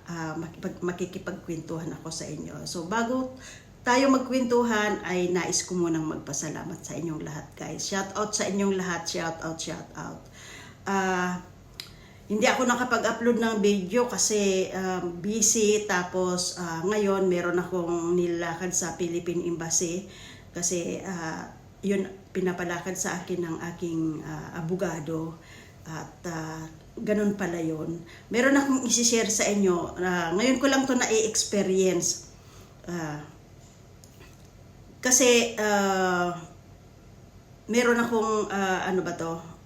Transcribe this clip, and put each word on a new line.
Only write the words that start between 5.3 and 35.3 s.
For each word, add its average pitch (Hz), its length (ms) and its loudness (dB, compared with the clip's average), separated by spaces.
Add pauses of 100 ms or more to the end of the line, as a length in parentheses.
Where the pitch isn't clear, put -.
nais 175 320 0
ko - 80 -8
munang 165 320 2
magpasalamat 156 800 -6
sa 139 160 -8
inyong 160 240 -6
lahat, 151 320 -10
guys. 165 320 -8
Shout 196 240 -4
out 208 240 -2
sa 202 80 0
inyong 196 320 2
lahat. 175 320 -2
Shout 165 320 -4
out, 160 160 -6
shout - 400 -8
out. - 240 -12 (640)
Ah, 185 560 0 (880)
hindi 208 160 2
ako 247 240 4
nakapag-upload 233 720 2
ng 226 240 2
video 202 400 4
kasi, 196 720 2
ah, 185 240 -2
busy. 208 880 2
Tapos, 180 720 0
ah, 170 240 -4
ngayon, 196 400 2
meron 175 320 2
akong 170 560 -2
nilakad 175 640 0
sa 170 240 -4
Philippine 175 480 -2
Embassy 170 640 -2 (420)
kasi, 175 480 -4
ah, 170 480 -8 (320)
yun, 196 240 0 (240)
pinapalakad 180 640 -2
sa 180 240 -4
akin 175 240 -4
ng 165 140 -4 (180)
aking, 160 480 -4
ah, 156 400 -10
abogado. 165 720 -4 (480)
At, 156 320 -12 (160)
ah, 160 320 -8 (320)
ganun 208 400 2
pala 170 240 -2
yun. 160 400 -4 (320)
Meron 254 240 4
akong 262 320 2
isi-share 233 480 4
sa - 160 2
inyo. 185 480 4
Ah, 175 320 0
ngayon 247 320 4
ko 277 80 6
lang 269 160 4
to 262 80 2
na-experience. 190 1400 2 (560)
Ah, 160 320 -6 (1800)
kasi, 247 560 8